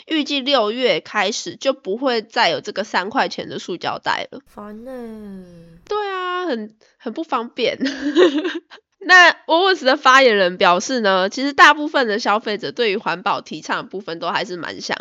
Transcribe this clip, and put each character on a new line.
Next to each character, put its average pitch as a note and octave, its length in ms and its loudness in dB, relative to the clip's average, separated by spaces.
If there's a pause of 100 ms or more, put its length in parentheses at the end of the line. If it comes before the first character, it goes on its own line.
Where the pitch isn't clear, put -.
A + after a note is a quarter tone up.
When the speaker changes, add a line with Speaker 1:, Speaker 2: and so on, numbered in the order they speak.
Speaker 1:
预 D#4 180 -2
计 C#4+ 180 -4
六 A#3+ 300 2
月 A#3 280 0
开 G#3 320 -2
始 - 240 -10
就 - 160 0
不 A3+ 260 -6
会 A#3+ 240 0
再 A3+ 280 0
有 D3 120 -2
这 G3+ 120 -10
个 F#3+ 100 -4
三 G3 260 -4
块 A3+ 180 0
钱 - 220 -10
的 C#3+ 80 -10
塑 F3+ 200 -10
胶 - 200 -6
袋 - 340 -4
了。 - 140 -14
Speaker 2:
烦 G#3+ 400 -18
欸。 G3+ 1000 -16
Speaker 1:
对 G#4 100 -4 (140)
啊， F4+ 340 -4
很， A3+ 300 -6 (220)
很 A3+ 160 -10
不 D#4+ 100 -6
方 A#3+ 260 -4
便。 - 320 -2
<laughs> C4 60 0 (1120)
那 F4+ 320 8 (160)
Woolworths E4+ 380 2
的 C4 100 4
发 C4 260 6
言 A#3 140 6
人 F#3 220 2
表 F3+ 220 4
示 C4 200 -2
呢， F#3+ 300 2
其 B3 120 -8
实 C#4+ 120 -2
大 D#4 200 8
部 D4+ 140 -4
分 C#4 200 0
的 G3+ 120 -2
消 A3 200 0
费 G#3+ 180 -4
者 D3 140 -8
对 A3+ 200 -2
于 F#3+ 60 -2
环 F3+ 260 -6
保 D3 180 -2
提 D#3 200 -12
倡 G3+ 160 -4
的 D3+ 60 -6
部 D#3+ 180 -12
分 E3 180 -10
都 E3+ 100 -4
还 F3 140 -2
是 F3+ 140 -8
蛮 G2 240 -10
响 - 200 -6